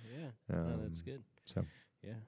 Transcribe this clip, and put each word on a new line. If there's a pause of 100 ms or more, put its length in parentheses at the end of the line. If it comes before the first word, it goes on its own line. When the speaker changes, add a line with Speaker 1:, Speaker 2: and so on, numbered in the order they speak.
(140)
Speaker 1:
yeah. (180)
No,
that's
Speaker 2:
Um,
Speaker 1:
good. (220)
Speaker 2:
so. (380)
Speaker 1:
Yeah, (120)